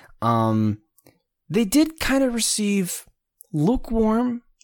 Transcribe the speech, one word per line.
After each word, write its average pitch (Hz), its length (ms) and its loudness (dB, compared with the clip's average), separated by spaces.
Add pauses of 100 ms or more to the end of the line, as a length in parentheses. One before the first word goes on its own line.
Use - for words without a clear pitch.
(220)
um, 110 580 2 (720)
they 208 160 0
did 302 340 0
kind 269 240 0
of 247 100 0
receive 202 720 -2 (460)
lukewarm 226 920 0 (200)